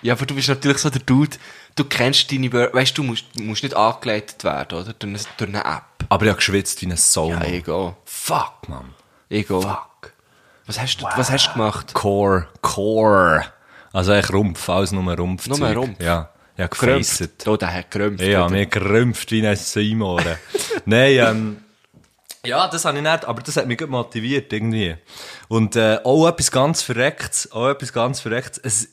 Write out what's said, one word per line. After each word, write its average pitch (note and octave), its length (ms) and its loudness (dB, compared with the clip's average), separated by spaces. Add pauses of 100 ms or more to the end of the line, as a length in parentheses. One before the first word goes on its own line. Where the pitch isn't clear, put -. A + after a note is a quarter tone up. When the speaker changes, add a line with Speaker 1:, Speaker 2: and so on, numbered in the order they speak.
Speaker 1:
Ja, A#2 140 2
aber B2+ 100 -4
du C#3 100 -6
bist C3+ 140 0
natürlich C#3 300 2
so D3+ 100 0
der B2+ 120 0
Dude, C#3+ 360 4 (380)
du C#3 100 2
kennst C3 480 2
deine C3 180 -2
Wor-, B2 220 2
weißt C3 240 2
du, D#3 40 0
du C3+ 60 -2
musst, A#2 260 -6
du A2 100 -6
musst G#2+ 200 -4
nicht C3+ 140 -4
angeleitet G#2+ 640 0
werden, D#2 360 -4
oder? G#2 120 -8
Durch G#2 220 -10
eine, G#2 60 -8 (180)
durch G#2 120 -4
eine G#2 140 -4
App. - 200 -4 (260)
Speaker 2:
Aber G2+ 160 4
ich G#2+ 40 6
habe G2 80 2
geschwitzt - 440 -2
wie F2+ 60 -6
ein E2+ 100 -2
Sau, - 320 2
Speaker 1:
Ja, E2+ 100 -2
Speaker 2:
Mann. E2 80 -2
Speaker 1:
egal. F2 560 -4
Speaker 2:
Fuck, - 640 -6
Mann. B1+ 260 -14 (360)
Speaker 1:
Egal. G2+ 320 -2
Speaker 2:
Fuck. - 500 -8 (540)
Speaker 1:
Was G#2 140 -8
hast B2+ 180 -4
du, - 80 -10
Speaker 2:
Wow. - 100 -6
Speaker 1:
was B2 160 0
hast C3+ 160 2
du - 60 -10
gemacht? G#2+ 400 -4
Speaker 2:
Core, G2 540 2 (140)
Core. G2+ 840 4 (480)
Also F#2+ 180 2
eigentlich G2+ 220 4
Rumpf, G2 360 0
alles F#2 220 2
nur F#2+ 120 -2 (140)
Rumpf. F2+ 300 -4
Speaker 1:
Nur C#3 100 -2
Speaker 2:
Zeug. A2+ 200 0
Speaker 1:
Rumpf? A#2+ 240 -4
Speaker 2:
Ja. E2 280 0 (280)
Ja, F2+ 100 -2
Speaker 1:
Gerümpft. B2+ 500 2
Speaker 2:
gefacet. - 300 -8
Speaker 1:
Oh, G#2+ 100 4
der F2 160 -4
hat F2+ 180 -8
gerümpft G2+ 300 -2
Speaker 2:
Ja, F#2+ 60 2 (180)
Speaker 1:
wieder. F2 40 2
Speaker 2:
mir G2 180 2
gerümpft G#2+ 640 0
wie A2 160 2
ein G2+ 80 2
Seymour. G#2 680 -2 (320)
<laughs> - 320 -6
Nein, B2 340 6
ähm, A2 380 0 (880)
ja, D3 220 0
das E3+ 180 -6
hab C#3+ 100 0
ich C#3+ 60 -4
nicht, D#3+ 240 0
aber A#2 160 -6
das - 160 -8
hat B2+ 100 0
mich A#2+ 100 -2
gut D#3 120 -6
motiviert B2 640 -4
irgendwie. G#2+ 420 -2 (520)
Und, A2+ 280 2
äh, A2 280 4
auch D#3 240 6
etwas E3 240 0
ganz C#3+ 300 2
Verrecktes, - 680 -4
auch B2+ 180 -2
etwas C#3 240 -4
ganz B2 260 -2
Verrecktes. A#2 440 -6
Es, - 300 -2